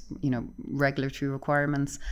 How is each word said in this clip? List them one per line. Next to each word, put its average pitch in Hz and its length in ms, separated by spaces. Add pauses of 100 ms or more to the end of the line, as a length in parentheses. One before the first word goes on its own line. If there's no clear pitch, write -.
(200)
you 143 100
know, 120 160 (120)
regulatory 139 720
requirements. 143 680 (140)